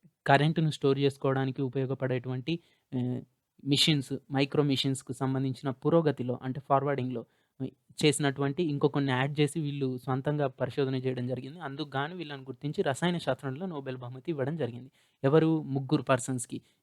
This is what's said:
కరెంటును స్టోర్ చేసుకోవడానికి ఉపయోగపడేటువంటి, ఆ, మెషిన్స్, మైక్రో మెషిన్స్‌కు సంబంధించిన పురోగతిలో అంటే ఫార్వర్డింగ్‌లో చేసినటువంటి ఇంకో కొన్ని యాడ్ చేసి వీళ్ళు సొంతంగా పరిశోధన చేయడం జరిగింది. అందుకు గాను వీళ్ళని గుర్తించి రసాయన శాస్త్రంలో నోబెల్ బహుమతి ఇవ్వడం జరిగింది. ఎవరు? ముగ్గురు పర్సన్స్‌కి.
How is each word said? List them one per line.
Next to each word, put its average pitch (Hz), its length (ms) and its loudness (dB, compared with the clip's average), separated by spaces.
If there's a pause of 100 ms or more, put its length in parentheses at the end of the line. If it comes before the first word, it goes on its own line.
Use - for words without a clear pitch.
(260)
కరెంటును 151 460 6
స్టోర్ 139 280 2
చేసుకోవడానికి 135 640 0
ఉపయోగపడేటువంటి, 127 920 -2 (400)
ఆ, 127 60 -2 (640)
మెషిన్స్, 139 500 2 (180)
మైక్రో 139 320 2
మెషిన్స్‌కు 135 500 0
సంబంధించిన 135 580 -2
పురోగతిలో 143 680 2
అంటే 131 180 -6
ఫార్వర్డింగ్‌లో 131 640 0 (760)
చేసినటువంటి 143 640 2
ఇంకో 147 240 0
కొన్ని 139 240 0
యాడ్ 131 220 0
చేసి 147 260 0
వీళ్ళు 143 280 -2 (100)
సొంతంగా 135 500 0
పరిశోధన 131 480 -2
చేయడం 127 320 -2
జరిగింది. 131 320 -8
అందుకు 143 300 -8
గాను 139 260 -4
వీళ్ళని 147 260 -10
గుర్తించి 135 400 -6
రసాయన 170 360 0
శాస్త్రంలో 139 480 -4
నోబెల్ 139 320 -8
బహుమతి 123 340 -10
ఇవ్వడం 143 260 -2
జరిగింది. 123 320 -6 (340)
ఎవరు? 156 260 6 (140)
ముగ్గురు 139 400 0
పర్సన్స్‌కి. 127 540 0 (260)